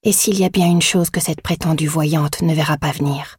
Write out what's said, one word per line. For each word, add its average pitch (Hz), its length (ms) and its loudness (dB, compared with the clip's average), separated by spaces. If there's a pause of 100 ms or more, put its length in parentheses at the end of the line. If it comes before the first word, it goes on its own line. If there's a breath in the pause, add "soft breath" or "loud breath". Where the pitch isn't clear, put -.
Et 208 100 2
s'il 196 260 0
y 185 60 4
a 180 40 2
bien 175 220 2
une 170 100 4
chose 175 280 0
que 175 100 -2
cette 156 220 -4
prétendue 160 480 -2
voyante 151 540 0
ne 160 120 2
verra 151 220 0
pas 147 160 -4
venir 143 460 -4